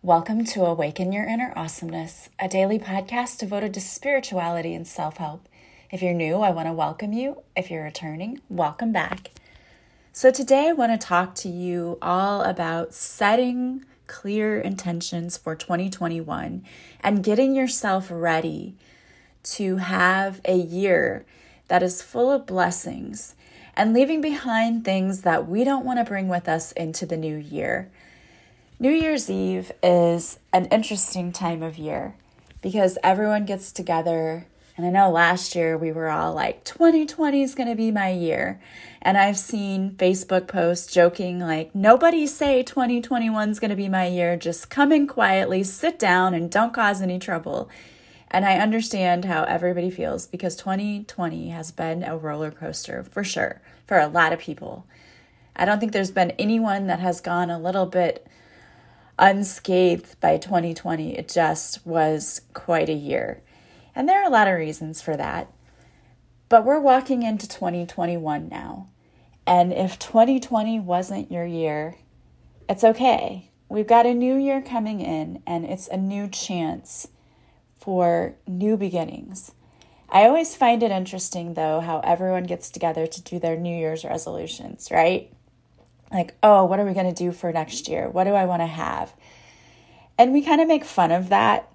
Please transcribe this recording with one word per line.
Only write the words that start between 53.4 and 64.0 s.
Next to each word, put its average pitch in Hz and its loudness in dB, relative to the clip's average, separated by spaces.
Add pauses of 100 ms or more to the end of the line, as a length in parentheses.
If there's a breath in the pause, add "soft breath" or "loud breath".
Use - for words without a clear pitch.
for 190 6
a 151 6
lot 160 4
of 165 -2
people. - -12 (720 soft breath)
I 180 2
don't 208 2
think 220 -2
there's 196 -2
been 175 2
anyone 208 0
that 175 -2
has 180 -2
gone 175 -2
a 170 -4
little 185 0
bit 180 0 (920 soft breath)
unscathed 185 4
by 160 4
twenty 170 -2
twenty. 160 -6
It 170 -10
just - -2
was 156 -2 (120)
quite 160 -2
a 156 -2
year. 143 -6 (540 soft breath)
And 277 0